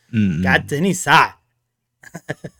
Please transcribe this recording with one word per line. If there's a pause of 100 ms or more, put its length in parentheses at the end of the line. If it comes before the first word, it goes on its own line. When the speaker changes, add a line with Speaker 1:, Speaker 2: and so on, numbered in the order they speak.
(120)
Speaker 1:
مم.
Speaker 2:
قعدت
هني
ساعة. (1160)